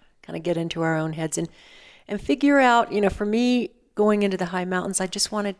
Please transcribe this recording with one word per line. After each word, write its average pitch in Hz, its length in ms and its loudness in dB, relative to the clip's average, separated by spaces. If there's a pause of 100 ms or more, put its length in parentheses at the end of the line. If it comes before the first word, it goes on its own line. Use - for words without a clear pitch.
(240)
kinda 165 160 -10
get 165 180 -2
into 165 240 -4
our 160 160 0
own 160 160 -4
heads 160 240 -6
and, 170 100 -4 (600)
and 202 120 -6
figure 285 400 2
out, 233 320 4
you 202 80 0
know, 202 100 2
for 208 180 -4
me, 240 420 0 (240)
going 208 300 2
into 196 140 0
the 180 80 -2
high 180 200 -4
mountains, 185 360 -4
I 190 60 -2
just 196 240 -4
wanted 202 280 -4